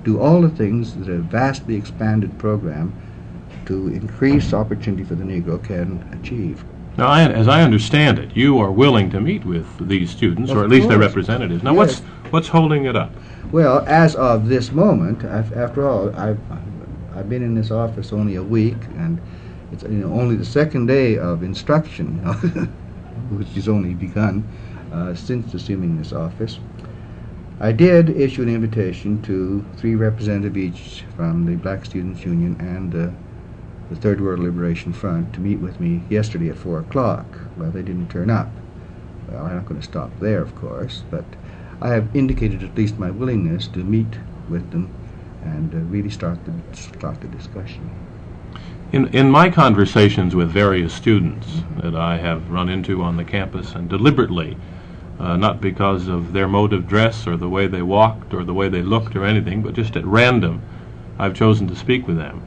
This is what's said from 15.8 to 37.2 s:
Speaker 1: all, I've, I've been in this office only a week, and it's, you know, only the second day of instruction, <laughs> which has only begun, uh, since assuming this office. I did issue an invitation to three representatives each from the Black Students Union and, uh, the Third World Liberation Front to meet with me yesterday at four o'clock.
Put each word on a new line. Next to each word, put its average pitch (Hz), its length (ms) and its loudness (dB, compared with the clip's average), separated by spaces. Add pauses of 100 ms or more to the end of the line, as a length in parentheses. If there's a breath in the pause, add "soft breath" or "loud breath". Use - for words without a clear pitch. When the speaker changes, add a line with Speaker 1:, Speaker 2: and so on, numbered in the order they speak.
Speaker 1:
all, 107 280 0
I've, 104 240 -2 (760)
I've 98 140 -8
been 123 140 -2
in 117 120 0
this 110 160 0
office 113 420 -2
only 104 220 0
a 92 80 -4
week, 113 340 2 (200)
and 82 240 -2 (500 loud breath)
it's, 101 120 -12
you - 60 -8
know, 101 220 -2
only 120 240 2
the 107 100 -2
second 143 420 2
day 127 300 4
of 87 260 -2
instruction, - 760 -2
<laughs> - 1120 -4
which 101 200 -4
has 98 200 -4
only 95 240 2
begun, 104 520 -2 (460 loud breath)
uh, 87 220 -4
since 113 400 -6
assuming 90 440 -2
this 78 140 -6
office. 82 480 -6 (1000 loud breath)
I 107 100 2
did 170 380 8
issue 135 320 2
an 117 80 0
invitation 110 720 0
to 95 420 -2 (140)
three 113 180 0
representatives 104 640 0
each - 460 -6 (120)
from 85 300 0
the 85 100 0
Black 95 300 -4
Students 92 400 -8
Union 85 340 0
and, 92 360 -6
uh, 170 160 -2 (800)
the 85 80 -10
Third 101 240 0
World 92 180 -2
Liberation 87 540 -2
Front 85 400 -4
to 90 80 -8
meet 101 180 0
with 87 220 -8
me 85 280 0
yesterday 104 400 0
at - 80 -8
four 85 220 -4
o'clock. 107 460 -2 (320)